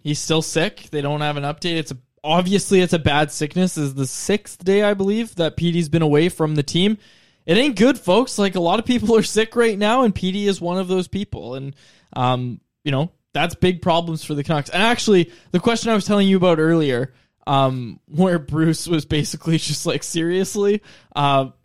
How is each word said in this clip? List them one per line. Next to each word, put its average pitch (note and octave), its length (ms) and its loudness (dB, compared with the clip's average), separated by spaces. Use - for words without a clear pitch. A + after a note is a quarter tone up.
He's D3 160 -6
still D#3+ 220 -2
sick. E3+ 500 -4
They D3 100 -4
don't D3 200 -4
have D3 140 -4
an C#3+ 60 -6
update. D#3 340 -6
It's D#3+ 160 -6
a, B2+ 60 -12
obviously F#3 560 2
it's F3+ 140 2
a E3+ 40 2
bad D3 320 2
sickness. F3+ 440 -2
This D3+ 140 -2
is C3+ 60 -8
the C3+ 120 -4
sixth - 580 -6
day, G3 180 4
I G#3 120 2
believe, G#3 400 -2
that D#3+ 240 -2
P E3+ 120 0
D's E3 200 0
been E3 120 2
away D#3 280 4
from D#3 240 -2
the D3 80 0
team. G3 340 0
It E3+ 140 2
ain't C4 180 2
good, A#3+ 220 4
folks. G#3+ 400 0
Like, G3 160 0
a F#3 60 -2
lot E3+ 180 2
of A3+ 80 -6
people A3+ 300 0
are A3 60 4
sick A3 320 -2
right A3+ 240 2
now, A3 260 2
and G#3 100 2
P F#3 180 -2
D G3+ 160 -4
is F#3+ 140 -2
one F3 160 -4
of F#3 100 -4
those F#3 200 -2
people. C3 460 -8
And, C3+ 220 -10
um, B2 460 -2
you D3 60 -2
know, C#3 220 -2
that's D#3+ 200 -2
big F#3 280 0
problems E3+ 420 0
for D3+ 100 -6
the C#3+ 80 -2
Canucks. D3 280 -4
And F3+ 120 0
actually, A3 480 4
the F3+ 80 0
question A3+ 300 0
I A3+ 40 4
was G3 120 0
telling G3+ 200 2
you F#3+ 120 4
about F3 200 4
earlier, D3+ 540 0
um, C3 640 -2
where F3 300 2
Bruce D#3 480 -2
was D#3+ 200 -2
basically D#3+ 520 -2
<laughs> - 0 -
just D3+ 280 -6
like, D3 160 -2
"Seriously?" F#3 800 -2
uh, C#3 320 2